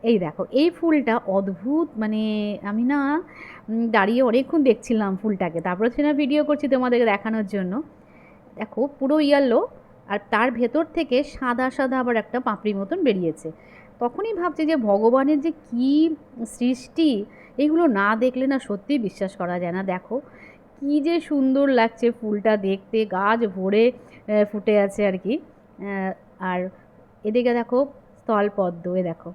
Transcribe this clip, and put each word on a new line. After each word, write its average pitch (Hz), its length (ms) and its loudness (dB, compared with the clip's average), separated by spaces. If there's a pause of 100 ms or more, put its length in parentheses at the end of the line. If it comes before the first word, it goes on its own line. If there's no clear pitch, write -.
এই 226 160 4
দেখো, 175 320 -4
এই 302 180 2
ফুলটা 302 480 2
অদ্ভুত, 196 680 -2 (100)
মানে 214 640 -2
আমি 208 220 -4
না, 285 400 0 (460)
উম, 226 200 -2
দাঁড়িয়ে 220 320 2
অনেকক্ষণ 269 420 2
দেখছিলাম 220 580 2
ফুলটাকে, 185 400 -2
তারপরে 185 280 -2
সেটা 294 240 0
ভিডিও 294 300 2
করছি 294 240 0
তোমাদেরকে 247 380 2
দেখানোর 214 420 -2
জন্য। 190 360 -4 (720)
দেখো 233 320 -4 (120)
পুরো 277 200 2
ইয়েলো, 285 480 4 (400)
আর 202 120 -4 (100)
তার 226 220 2
ভেতর 240 420 0
থেকে 285 300 0
সাদা 254 460 -4
সাদা 262 300 -2
আবার 240 160 0
একটা 226 240 -2
পাপড়ি 214 340 -4
মতন 196 300 -4
বেরিয়েছে। 175 480 -2 (480)
তখনই 381 340 -4
ভাবছি 339 320 -2
যে 320 100 2
ভগবানের 240 640 2
যে 311 120 -2
কী 294 640 0 (300)
সৃষ্টি, 247 800 -2 (320)
এগুলো 311 280 2
না 208 300 2
দেখলে 254 320 0
না 269 120 0
সত্যি - 400 -4
বিশ্বাস 190 360 -6
করা 175 240 -4
যায় 175 120 -4
না। 185 120 -4
দেখো 190 380 -6 (580)
কী 285 220 0
যে 330 180 0
সুন্দর 277 480 2
লাগছে 233 440 2
ফুলটা 214 460 0
দেখতে, 196 480 -2
গাছ 202 340 0
ভরে, 202 520 2
আহ, 214 600 -2
ফুটে 208 280 2
আছে 202 280 0
আর 190 100 -2
কি। 220 220 -4 (400)
আহ, 190 60 -14 (540)
আর 185 300 -4 (540)
এদিকে 240 300 2
দেখো 247 340 0 (300)
স্থলপদ্ম, 185 760 -2
এ 185 80 0
দেখো 170 320 -8